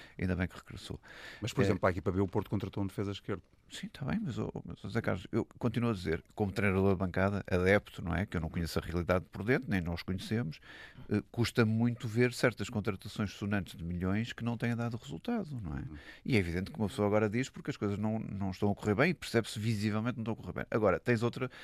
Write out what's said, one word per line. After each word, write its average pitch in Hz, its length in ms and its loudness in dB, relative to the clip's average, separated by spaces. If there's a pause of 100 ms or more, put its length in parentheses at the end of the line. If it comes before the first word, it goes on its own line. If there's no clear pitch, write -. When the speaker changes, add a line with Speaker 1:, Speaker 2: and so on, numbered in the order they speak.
(180)
Speaker 1:
ainda 92 160 0
bem 87 140 0
que - 80 -18
regressou. - 420 -12 (440)
Speaker 2:
Mas, 104 100 -4
por - 80 2
Speaker 1:
É. 98 40 6
Speaker 2:
exemplo, 92 160 2
para 95 100 4
a - 20 4
equipa 92 200 -2
B, 92 80 2
o 98 80 4
Porto 101 200 -2
contratou 101 340 -2
um 98 40 0
defesa 98 260 -4
esquerdo. 98 300 -8 (260)
Speaker 1:
Sim, - 180 -12
está - 180 -10
bem, 160 180 0
mas, 120 160 -4
oh, 107 140 -4 (120)
mas, - 200 -12
oh, 104 40 -8
Zé 113 120 0
Carlos, 104 320 -2
eu 110 120 2 (140)
continuo 117 320 0
a - 20 2
dizer, 87 300 -2 (140)
como 101 160 0
treinador 98 400 4
de 87 60 2
bancada, 95 520 2
adepto, 95 540 4
não 85 100 0
é? 87 100 2
Que - 120 -4
eu 85 40 0
não 80 80 -2
conheço 82 300 -2
a 78 40 0
realidade 87 500 2
por 98 100 -8
dentro, 135 260 0
nem 95 120 2
nós 85 220 -2
conhecemos, 107 580 -4 (500)
eh, 104 100 2 (120)
custa 117 320 2
muito 113 420 2
ver 120 260 4
certas 113 380 2
contratações 104 600 -2
sonantes 101 420 -2
de 95 80 -10
milhões 92 500 0
que - 120 -8
não 117 120 -2
têm 117 200 -2
dado 117 220 -2
resultado, 170 520 -6 (100)
não 76 160 -4
é? - 40 -4
Speaker 2:
Uhum. 76 160 -8 (280)
Speaker 1:
E 131 120 4
é - 20 6
evidente 90 320 0
que - 80 -10
uma 107 100 0
pessoa 104 200 2
agora 107 200 4
diz 120 200 -2
porque - 220 -10
as 135 60 -6
coisas 101 220 -2
não, 107 220 -2
não 98 300 -4
estão 101 200 0
a 101 40 2
correr 107 200 2
bem 139 160 6
e 160 40 2
percebe-se - 440 0
visivelmente 107 600 0
não 117 40 -4
estão 107 120 -2
a - 20 -8
correr 92 160 -8
bem. 65 180 -4
Agora, 101 300 4
tens 120 240 2
outra, 123 260 -2 (140)